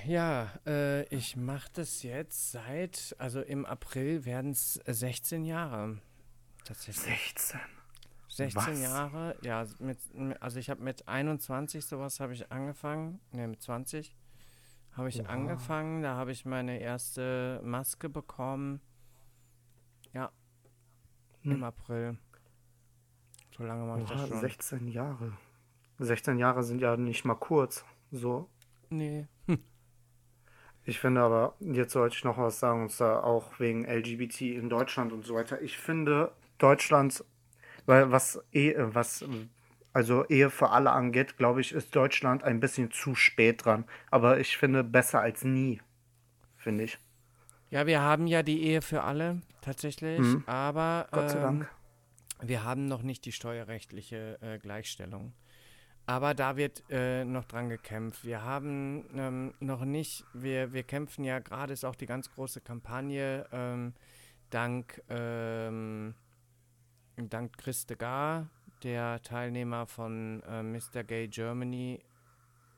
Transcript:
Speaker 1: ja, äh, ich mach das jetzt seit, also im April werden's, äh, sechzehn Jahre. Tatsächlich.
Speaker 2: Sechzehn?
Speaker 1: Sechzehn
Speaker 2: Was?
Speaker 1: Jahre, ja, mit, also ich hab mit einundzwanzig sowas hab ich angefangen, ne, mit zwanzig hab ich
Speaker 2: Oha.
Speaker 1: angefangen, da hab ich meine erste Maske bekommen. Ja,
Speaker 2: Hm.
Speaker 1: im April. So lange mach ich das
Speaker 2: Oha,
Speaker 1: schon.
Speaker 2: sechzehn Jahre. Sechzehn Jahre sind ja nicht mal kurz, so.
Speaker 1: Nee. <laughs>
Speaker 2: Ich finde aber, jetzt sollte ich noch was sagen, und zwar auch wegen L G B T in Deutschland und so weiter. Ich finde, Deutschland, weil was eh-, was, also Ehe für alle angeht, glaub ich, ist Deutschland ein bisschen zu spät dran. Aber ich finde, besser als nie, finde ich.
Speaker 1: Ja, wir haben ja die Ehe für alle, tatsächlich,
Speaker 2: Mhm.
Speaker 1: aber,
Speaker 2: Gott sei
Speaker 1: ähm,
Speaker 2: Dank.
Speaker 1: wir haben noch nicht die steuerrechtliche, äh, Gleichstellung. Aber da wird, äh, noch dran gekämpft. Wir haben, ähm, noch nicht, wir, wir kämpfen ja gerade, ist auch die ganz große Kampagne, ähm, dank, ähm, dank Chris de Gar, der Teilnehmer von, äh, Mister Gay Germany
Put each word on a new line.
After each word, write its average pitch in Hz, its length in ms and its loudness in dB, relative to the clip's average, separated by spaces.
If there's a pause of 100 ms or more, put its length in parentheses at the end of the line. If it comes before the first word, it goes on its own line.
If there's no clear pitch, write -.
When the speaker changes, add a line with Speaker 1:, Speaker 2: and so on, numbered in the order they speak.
Speaker 1:
ja, 156 460 0 (140)
äh, 143 380 0 (100)
ich 127 220 -4
mach 131 320 -6
das - 360 -8
jetzt 131 480 -8
seit, 135 680 -8
also 127 240 -6
im 139 240 -4
April 135 580 -4
werden's, 127 600 -4
äh, 127 80 -2
sechzehn 127 500 -4
Jahre. 123 560 -6 (640)
Tatsächlich. - 400 -10
Speaker 2:
Sechzehn? - 540 -6 (680)
Speaker 1:
Sechzehn 135 260 -4
Speaker 2:
Was? 139 260 -2
Speaker 1:
Jahre, 143 600 -4
ja, 113 240 -4 (140)
mit, 131 200 -8 (400)
also 123 200 -8
ich 123 100 -8
hab 139 100 -6
mit 127 300 -10
einundzwanzig 143 760 -4
sowas 139 360 -8
hab 127 100 -6
ich 120 220 -12
angefangen, 151 640 -8 (120)
ne, 120 180 -6
mit 110 120 -12
zwanzig 131 540 -8 (800)
hab 127 140 -6
ich 120 140 -6
Speaker 2:
Oha. 101 80 -8
Speaker 1:
angefangen, 156 760 -4
da 131 120 -4
hab 127 140 -6
ich 127 160 -10
meine 127 340 -4
erste 127 840 -4
Maske 131 440 -6
bekommen. 139 720 -6 (1300)
Ja, 131 180 -8 (1120)
Speaker 2:
Hm. 143 100 -2
Speaker 1:
im 135 120 -2
April. 117 540 -8 (1400)
So 117 60 -10
lange 117 220 -6
mach 117 120 -4
ich 113 80 -4
das 123 140 -4
Speaker 2:
Oha, 139 80 -4
Speaker 1:
schon. 113 120 -4
Speaker 2:
sechzehn 120 480 -4
Jahre. 120 500 -6 (640)
Sechzehn 123 380 2
Jahre 123 260 4
sind 120 160 -4
ja 120 160 4
nicht 120 300 0
mal 117 100 2
kurz, - 480 2 (280)
so. 123 380 -4 (400)
Speaker 1:
Nee. 151 380 -4 (200)
<laughs> 175 100 4 (1300)
Speaker 2:
Ich 117 140 -4
finde 127 220 4
aber, 113 400 6
jetzt 123 320 0
sollte 120 240 4
ich - 80 -2
noch 127 120 2
was 117 220 0
sagen, 117 240 2
und 107 80 -4
zwar 113 320 2
auch 117 340 0
wegen 117 280 0
L 120 160 0
G 117 160 -4
B 120 100 -4
T 123 260 -4
in 120 140 -4
Deutschland 120 460 0
und 110 100 -8
so 117 120 -4
weiter. 117 260 -2
Ich 151 160 -8
finde, 151 560 2 (240)
Deutschland, 139 640 8 (640)
weil 131 260 10
was - 400 4
eh-, 147 260 4
was, 117 480 0 (680)
also 123 340 6
Ehe 139 220 8
für 131 220 4
alle 131 200 8
angeht, 127 460 4
glaub 123 200 6
ich, 131 140 0
ist - 240 0
Deutschland 135 480 4
ein 117 160 4
bisschen 123 320 2
zu - 240 -2
spät - 480 6
dran. 113 220 4 (260)
Aber 127 300 8
ich - 160 -2
finde, 131 260 6
besser 120 380 6
als 117 240 0
nie, 131 360 2 (760)
finde 110 260 0
ich. 110 140 -6 (720)
Speaker 1:
Ja, 143 180 0
wir 156 140 6
haben 151 260 6
ja 165 160 6
die 156 200 2
Ehe 156 180 4
für - 220 0
alle, 165 380 0 (200)
tatsächlich, 143 720 0
Speaker 2:
Mhm. 143 120 0
Speaker 1:
aber, 147 640 0
Speaker 2:
Gott 147 160 2
sei 143 100 0
Speaker 1:
ähm, 143 40 0
Speaker 2:
Dank. 143 280 0 (720)
Speaker 1:
wir 117 240 -4
haben 131 220 -2
noch 123 160 -4
nicht 127 200 -6
die 120 80 -10
steuerrechtliche, 110 1120 -10
äh, 110 180 -8
Gleichstellung. 101 720 -12 (760)
Aber 131 280 0
da 131 240 -2
wird, 143 320 -2
äh, 127 340 0
noch 123 220 -4
dran 120 240 -6
gekämpft. 110 560 -8
Wir 117 180 -6
haben, 139 640 -6 (100)
ähm, 131 460 -6
noch 131 240 -4
nicht, 147 480 -4
wir, 131 400 -4
wir 131 100 -4
kämpfen 143 400 -6
ja 131 160 -2
gerade, 135 320 -8
ist 135 140 -8
auch 127 100 -6
die 135 100 -12
ganz 123 240 -6
große - 300 -10
Kampagne, 135 920 -6
ähm, 123 400 -6 (560)
dank, 120 580 -4
ähm, 113 1080 -6 (1040)
dank 117 400 -8
Chris - 280 -6
de 120 120 -10
Gar, 147 520 -2 (340)
der 120 380 -4
Teilnehmer 120 640 -4
von, 110 560 -8
äh, 113 200 -8
Mister 113 400 -8
Gay 113 240 -6
Germany 123 760 -6 (760)